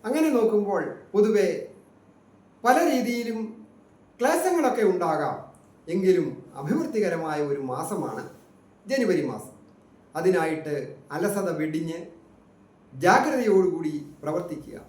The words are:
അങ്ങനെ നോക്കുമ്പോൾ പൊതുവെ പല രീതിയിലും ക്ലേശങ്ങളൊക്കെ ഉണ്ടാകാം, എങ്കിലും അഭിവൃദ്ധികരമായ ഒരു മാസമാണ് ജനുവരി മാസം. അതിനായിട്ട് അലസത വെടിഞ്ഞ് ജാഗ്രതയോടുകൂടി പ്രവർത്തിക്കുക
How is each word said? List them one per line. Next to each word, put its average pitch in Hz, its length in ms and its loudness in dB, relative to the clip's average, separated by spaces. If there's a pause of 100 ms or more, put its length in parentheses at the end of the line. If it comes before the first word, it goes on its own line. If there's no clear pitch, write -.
അങ്ങനെ 302 300 2
നോക്കുമ്പോൾ 208 460 2 (300)
പൊതുവെ 208 360 4 (1160)
പല 262 120 6 (140)
രീതിയിലും 233 500 -2 (800)
ക്ലേശങ്ങളൊക്കെ 294 720 2
ഉണ്ടാകാം, 156 440 0 (560)
എങ്കിലും 185 340 2 (340)
അഭിവൃദ്ധികരമായ 165 760 -2 (120)
ഒരു 139 100 -2 (120)
മാസമാണ് 151 500 -6 (680)
ജനുവരി 202 400 2
മാസം. - 240 -14 (640)
അതിനായിട്ട് 160 560 0 (420)
അലസത 190 340 0 (100)
വെടിഞ്ഞ് 160 380 -4 (1040)
ജാഗ്രതയോടുകൂടി 190 920 4 (280)
പ്രവർത്തിക്കുക 156 560 -6 (100)